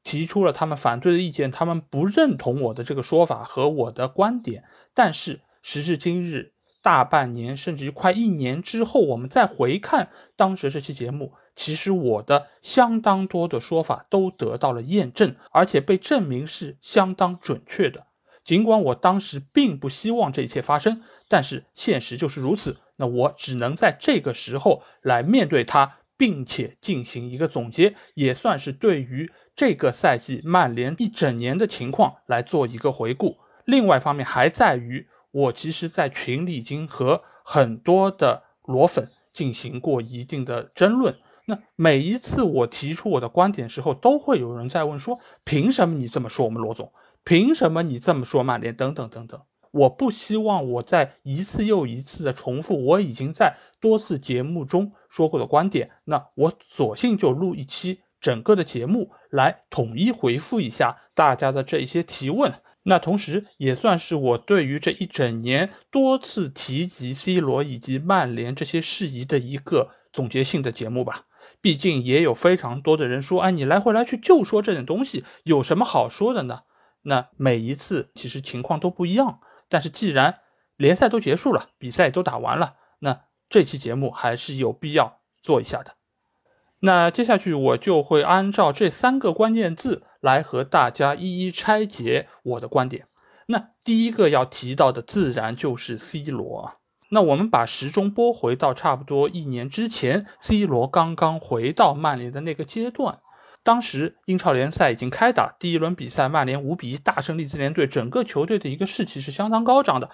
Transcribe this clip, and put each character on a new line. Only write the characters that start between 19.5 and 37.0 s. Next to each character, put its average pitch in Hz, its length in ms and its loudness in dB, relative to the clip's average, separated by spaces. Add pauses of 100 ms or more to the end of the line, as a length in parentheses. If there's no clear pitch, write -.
并 247 260 2
不 139 120 -6
希 214 220 -6
望 214 200 0
这 135 120 -2
一 123 40 -8
切 123 140 -6
发 147 180 0
生， 226 240 -2 (240)
但 165 160 4
是 131 300 -10
现 170 260 0
实 120 160 -10
就 143 140 -4
是 143 100 -12
如 135 160 -2
此， 156 220 -6 (180)
那 139 100 -4
我 123 300 0
只 - 200 -8
能 123 200 -2
在 185 160 2
这 208 300 0
个 135 120 -4
时 - 240 -8
候 160 260 2 (180)
来 120 200 0
面 185 280 2
对 131 160 2
它， 139 320 2 (180)
并 170 300 0
且 - 340 -6
进 143 240 -4
行 120 260 -12
一 123 80 -12
个 151 120 -2
总 117 200 -6
结， 185 260 2 (180)
也 135 200 0
算 180 240 -2
是 139 140 -8
对 156 300 0
于 127 280 -8 (240)
这 240 220 2
个 135 160 0
赛 135 260 2
季 127 280 -8
曼 165 280 4
联 123 240 -4
一 226 120 -2
整 131 260 0
年 123 220 -2
的 208 100 0
情 131 240 -8
况 143 240 2 (120)
来 120 140 0
做 139 240 0
一 117 120 -8
个 135 160 0
回 117 200 -4
顾。 - 260 -4 (260)
另 247 200 4
外 165 120 6
一 - 20 2
方 143 160 -2
面 135 100 -6
还 127 220 2
在 175 300 2
于， 123 320 -12 (200)
我 135 220 0
其 156 200 -8
实 165 180 -8
在 160 200 -2
群 139 360 -6
里 175 100 -6
已 123 60 -8
经 147 260 -8
和 139 340 0 (220)